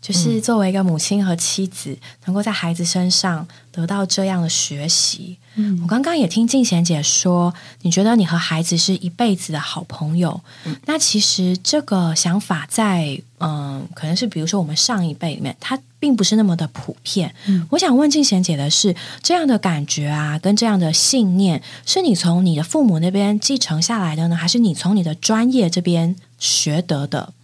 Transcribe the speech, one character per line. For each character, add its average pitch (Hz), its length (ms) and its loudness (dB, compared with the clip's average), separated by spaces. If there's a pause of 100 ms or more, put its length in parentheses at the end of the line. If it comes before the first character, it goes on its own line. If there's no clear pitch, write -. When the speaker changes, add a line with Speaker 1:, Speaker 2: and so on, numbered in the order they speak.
Speaker 1:
就 - 140 -6
是 220 260 0
作 220 180 0
为 190 120 2
一 - 20 -2
个 190 120 0
母 170 120 0
亲 202 280 0
和 180 100 0
妻 190 320 -4
子， - 240 -10
Speaker 2:
嗯。 131 80 -12 (280)
Speaker 1:
能 180 80 -2
够 202 60 -2
在 214 120 -2
孩 170 200 -4
子 170 120 -4
身 180 260 0
上 170 360 0 (260)
得 165 140 -4
到 196 200 -2
这 190 200 -2
样 185 140 -2
的 165 80 0
学 147 400 -4
习。 180 500 -4 (160)
Speaker 2:
嗯。 202 280 0
Speaker 1:
我 170 60 -2
刚 226 140 2
刚 339 140 0
也 269 100 2
听 220 200 2
静 262 160 2
娴 175 220 2
姐 165 180 0
说， 175 520 2 (280)
你 175 80 0
觉 185 140 2
得 226 120 4
你 202 100 4
和 165 100 0
孩 160 260 -2
子 170 140 -2
是 180 200 0
一 175 120 -6
辈 208 260 0
子 - 180 -8
的 151 60 -4
好 - 260 -8
朋 156 340 -4
友。 175 220 0 (240)
Speaker 2:
嗯。 151 120 -6 (100)
Speaker 1:
那 311 120 -2
其 254 200 0
实 185 380 0
这 285 260 0
个 180 320 0
想 180 260 0
法 170 280 -4
在， 170 520 0 (180)
嗯， 143 560 -6
可 - 120 -10
能 160 80 0
是 240 120 -2
比 185 140 -4
如 156 60 -4
说 202 140 0
我 175 40 0
们 156 120 -6
上 208 280 0
一 151 100 -2
辈 156 200 -6
里 - 60 -10
面， - 180 -6
它 - 200 -6 (200)
并 294 160 2
不 208 80 2
是 208 140 2
那 220 80 4
么 185 100 4
的 165 140 -2
普 - 340 -12
遍。 175 320 -4 (120)
Speaker 2:
嗯。 185 240 2
Speaker 1:
我 302 80 0
想 330 180 4
问 294 140 4
静 302 120 4
娴 190 200 2
姐 170 140 0
的 143 140 -2
是， 180 240 2 (280)
这 339 120 2
样 339 120 2
的 247 120 4
感 160 280 0
觉 147 200 -4
啊， 151 320 -2
跟 190 160 2
这 226 120 2
样 208 120 2
的 165 140 2
信 196 440 2
念， 185 260 2 (240)
是 - 160 0
你 294 120 4
从 175 300 2
你 170 120 4
的 147 60 -2
父 294 220 0
母 185 140 4
那 170 120 0
边 202 300 0
继 269 180 -2
承 160 220 -2
下 226 200 -2
来 165 140 -2
的 165 140 0
呢， 170 80 0
还 165 100 -2
是 208 120 2
你 214 160 4
从 185 200 0
你 196 80 4
的 165 120 -2
专 220 360 0
业 233 200 2
这 175 100 -2
边 175 340 2 (240)
学 - 440 0
得 143 240 -2
的？ - 260 -6 (120)